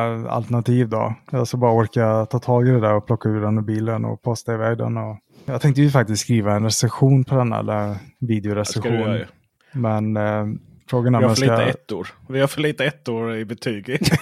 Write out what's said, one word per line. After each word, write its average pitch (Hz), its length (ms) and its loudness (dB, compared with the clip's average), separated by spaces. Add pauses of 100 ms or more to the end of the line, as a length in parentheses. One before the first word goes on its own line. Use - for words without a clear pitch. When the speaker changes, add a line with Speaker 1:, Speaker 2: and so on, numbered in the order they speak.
(300)
Speaker 1:
alternativ 120 600 0
då. 113 260 -2 (160)
Jag 123 160 -2
ska 127 100 -6
bara 120 140 4
orka 110 540 2
ta 123 140 -2
tag 123 280 2
i 131 40 4
det 127 80 4
där 107 140 2
och 104 140 0
plocka 113 220 0
ur 107 120 0
den 104 160 0
ur 110 40 0
bilen 110 440 -4
och 110 160 -6
posta 117 320 -4
iväg 113 240 -2
den. 117 200 -4
Och... 107 200 -10 (280)
Jag 127 160 -6
tänkte 143 200 4
ju 147 100 6
faktiskt 110 300 2
skriva 104 340 2
en 107 80 0
recension 131 600 2
på 135 120 -2
den, 120 180 0
eller 107 420 -4 (240)
videorecension. 104 760 -2
Speaker 2:
Ja, 110 60 0
ska 110 60 -2
du 107 40 0
göra 90 100 -2
ju. 87 60 -8 (460)
Speaker 1:
Men, 110 460 -2
eh, 107 280 -2 (440)
frågan 123 260 2
är 113 40 4
Speaker 2:
Vi - 60 6
Speaker 1:
om 117 40 4
Speaker 2:
har - 0 -
Speaker 1:
jag 110 80 2
Speaker 2:
för 127 80 0
lite 117 100 6
Speaker 1:
ska 117 140 2
Speaker 2:
ettor. - 380 -8 (220)
Vi 131 100 -2
har 139 80 4
för 143 140 -6
lite 147 240 -2
ettor 113 500 -4
i 110 100 -6
betyg. 110 440 -8
Speaker 3:
<laughs> 139 80 -2 (240)